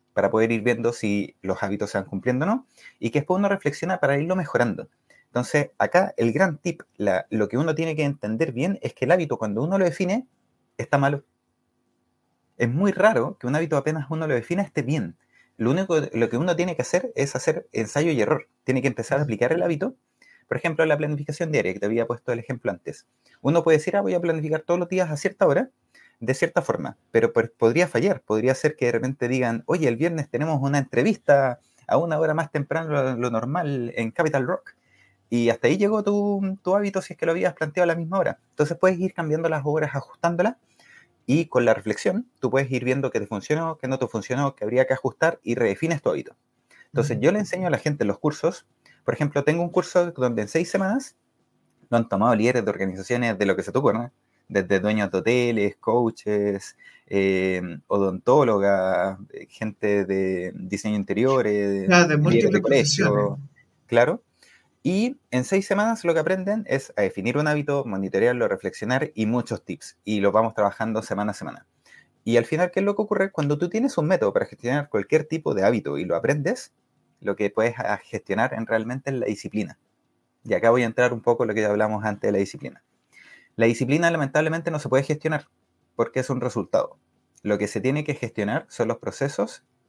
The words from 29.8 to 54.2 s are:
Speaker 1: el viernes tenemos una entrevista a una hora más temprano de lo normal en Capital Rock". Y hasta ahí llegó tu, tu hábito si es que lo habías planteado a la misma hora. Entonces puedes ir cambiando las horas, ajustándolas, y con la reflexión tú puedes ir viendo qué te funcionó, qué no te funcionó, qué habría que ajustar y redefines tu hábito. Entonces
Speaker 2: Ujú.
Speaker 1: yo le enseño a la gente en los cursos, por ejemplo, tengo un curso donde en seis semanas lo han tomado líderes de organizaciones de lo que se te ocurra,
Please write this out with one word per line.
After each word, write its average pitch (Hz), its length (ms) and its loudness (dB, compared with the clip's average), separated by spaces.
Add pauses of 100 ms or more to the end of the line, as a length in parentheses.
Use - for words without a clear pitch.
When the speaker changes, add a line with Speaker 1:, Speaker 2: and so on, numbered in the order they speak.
Speaker 1:
el 117 100 2
viernes 160 320 -2
tenemos 147 320 -2
una 139 180 0
entrevista 135 800 2 (280)
a 120 100 4
una 160 220 0
hora 156 140 2
más 151 180 -2
temprano 151 520 -2 (120)
de - 20 -6
lo 123 120 -2
normal 127 680 -2
en 113 160 -2
Capital 143 360 0
Rock". - 240 -6 (580)
Y 117 200 2
hasta - 180 2
ahí 160 100 2
llegó 208 260 2
tu, 202 600 0
tu 185 120 2
hábito 196 260 -2
si 185 120 -10
es - 60 -18
que 165 80 -6
lo 165 60 2
habías 180 200 0
planteado 160 300 -2
a 170 40 4
la 165 80 2
misma 170 240 -4
hora. - 200 0 (120)
Entonces 151 280 -2
puedes 185 200 4
ir 185 140 -2
cambiando 160 360 -2
las 156 160 -2
horas, 151 300 -2
ajustándolas, 170 600 -2 (720)
y 156 180 4
con 127 200 2
la 110 100 6
reflexión 185 520 -2 (120)
tú 123 100 0
puedes 131 220 0
ir 123 120 -2
viendo 127 280 0
qué 113 80 -2
te 104 80 -8
funcionó, 156 500 -4
qué 131 100 -8
no 131 120 -2
te 123 80 -2
funcionó, 131 480 -2
qué - 100 -10
habría 127 220 2
que 131 80 2
ajustar - 480 0
y 117 120 -2
redefines 120 460 0
tu - 80 0
hábito. - 260 -4 (520)
Entonces 117 300 -2
Speaker 2:
Ujú. 110 80 2
Speaker 1:
yo 170 60 6
le 208 80 2
enseño 185 280 -4
a - 20 0
la 143 80 2
gente 143 260 -2
en 104 40 0
los 98 100 0
cursos, 156 480 -2 (400)
por - 80 0
ejemplo, 147 300 0
tengo 165 180 2
un 170 80 -2
curso 175 420 0
donde 120 300 0
en 104 60 -4
seis 170 240 -2
semanas 196 440 -2 (760)
lo 120 80 2
han 113 120 -2
tomado 110 260 2
líderes 113 300 2
de 104 60 -2
organizaciones 98 640 -4
de 107 80 0
lo 95 100 4
que 98 80 -4
se 98 80 -12
te 127 60 0
ocurra, 127 340 0 (360)